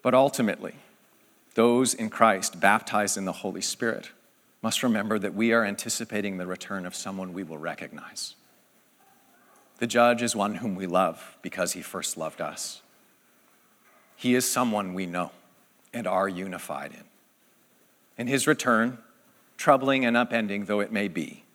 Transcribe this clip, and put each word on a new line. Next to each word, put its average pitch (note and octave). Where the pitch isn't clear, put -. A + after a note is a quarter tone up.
But B2+
ultimately, C3
those A#2+
in A2
Christ G2
baptized G#2
in G2
the F2+
Holy F#2
Spirit -
must A2+
remember G#2+
that F#2+
we A2+
are A#2
anticipating G#2
the F2+
return F#2
of F2
someone F#2+
we F#2+
will D#2+
recognize. -
The A#2+
judge A#2+
is A#2
one G#2
whom G2
we F#2+
love F2
because F2+
he F2
first -
loved D#2+
us. -
He B2
is B2+
someone G#2
we F#2
know F2
and A#2
are F#2+
unified F2
in. -
And A#2+
his C3+
return, B2+
troubling C3+
and A#2+
upending G#2+
though G#2
it G2+
may G2+
be E2